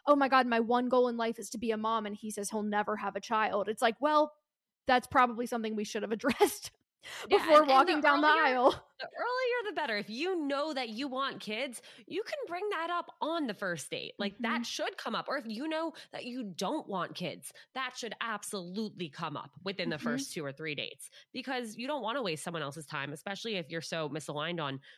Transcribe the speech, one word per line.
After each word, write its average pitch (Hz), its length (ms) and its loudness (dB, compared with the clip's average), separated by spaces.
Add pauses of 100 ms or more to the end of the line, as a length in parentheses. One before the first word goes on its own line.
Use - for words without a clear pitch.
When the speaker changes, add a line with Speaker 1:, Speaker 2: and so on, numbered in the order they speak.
Speaker 1:
"Oh 294 80 8
my 277 140 6
God, 262 180 6
my 233 140 4
one 240 280 2
goal 247 200 6
in 233 80 -4
life 226 240 -2
is 202 100 -12
to 226 80 -8
be 220 140 0
a 214 40 -2
mom." 220 300 0
And 208 80 -8
he 214 160 -10
says 208 200 -6
he'll 214 120 -2
never 208 340 0
have 202 200 -4
a 202 40 -6
child. 208 480 0
It's 220 140 -4
like, 233 180 2
well, 302 320 4 (540)
that's 254 220 4
probably 240 380 4
something 220 300 -2
we 208 80 -2
should 208 180 -4
have 208 100 -4
<laughs> - 0 -
addressed - 580 2 (580)
Speaker 2:
Yeah, 392 120 6
Speaker 1:
before 311 240 10
Speaker 2:
and, 277 60 4
and 269 160 10
the 359 60 4
Speaker 1:
walking 302 80 2
down 294 220 6
the 302 60 6
Speaker 2:
earlier, 311 160 6
Speaker 1:
aisle. 254 400 4 (160)
Speaker 2:
the - 160 -10
earlier 480 540 -2
the - 40 -4
better. 277 220 -2
If 202 140 -6
you 339 260 -2 (100)
know 285 260 -2
that 254 160 -4
you 240 200 -6
want 254 320 -4
kids, 233 420 -6 (240)
you 370 160 -4
can 605 240 -8
bring 359 240 -6
that 339 200 -2
up 349 160 -4 (140)
on 302 260 -2
the 208 80 -4
first 175 360 -6
date. - 280 -8
Like, 202 240 -6
that 233 180 0
Speaker 1:
Mm-hmm. 233 40 -4
Speaker 2:
should 349 320 -4
come 226 180 -6
up. 170 140 -4
Or 254 100 -2
if 220 80 -8
you 226 220 -6
know 320 240 -2 (200)
that - 120 -10
you 247 200 -8
don't 196 440 -4
want 175 260 -4
kids, 123 380 -8 (220)
that 254 220 -6
should 226 240 -8
absolutely 196 880 -6
come 151 280 -8
up - 140 -10 (140)
within 185 260 -4
the 156 80 -2
Speaker 1:
Mm-hmm. - 0 -
Speaker 2:
first 247 340 -4
two 156 120 -6
or 139 80 -6
three 156 220 -8
dates, - 360 -8 (220)
because 247 440 -6
you 233 100 -8
don't 277 160 -4
wanna 233 200 -2
waste 160 220 -4
someone 165 180 -4
else's 143 240 -8
time, 143 260 -6
especially 196 440 -6
if 160 140 -6
you're 165 120 -4
so 160 260 -4
misaligned 156 540 -6
on, 135 180 -4 (180)